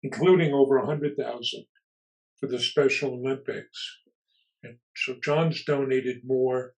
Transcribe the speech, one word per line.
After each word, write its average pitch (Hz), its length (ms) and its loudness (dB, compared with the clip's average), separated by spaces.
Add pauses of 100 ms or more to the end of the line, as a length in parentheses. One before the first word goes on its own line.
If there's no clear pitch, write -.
including 165 520 4
over 135 240 6
a 123 80 2
hundred 147 340 -2
thousand 120 460 -8 (720)
for - 80 -6
the 123 120 -4
Special 135 560 0
Olympics. - 800 -8 (640)
And 123 140 -18 (180)
so 131 280 -6
John's 156 400 0
donated 131 640 -2
more 127 540 0